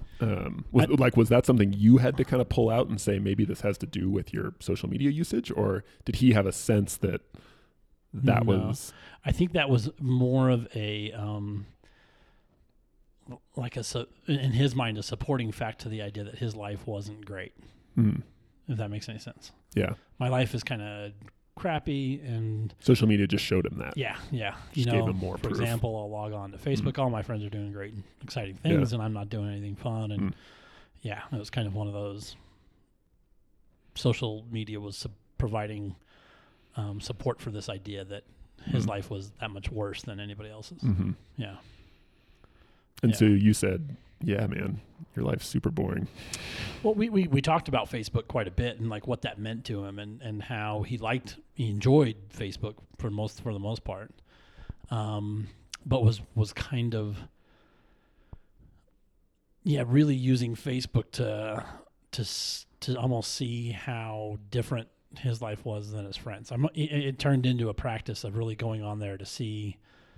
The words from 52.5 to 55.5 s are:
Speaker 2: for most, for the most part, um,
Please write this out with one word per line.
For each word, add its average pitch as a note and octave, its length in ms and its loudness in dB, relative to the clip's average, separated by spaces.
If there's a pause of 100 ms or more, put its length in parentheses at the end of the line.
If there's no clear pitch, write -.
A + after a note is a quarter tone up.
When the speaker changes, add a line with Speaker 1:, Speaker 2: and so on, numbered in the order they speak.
Speaker 2:
for A#2 120 -4
most, G#2 320 -4
for A2+ 120 -6
the G2 40 -6
most A2 260 -6
part, G2 260 -10 (800)
um, G#2 580 -4 (380)